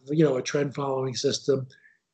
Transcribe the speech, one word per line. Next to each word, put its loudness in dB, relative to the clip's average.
you 2
know, 4
a -2
trend -2
following -4
system, 0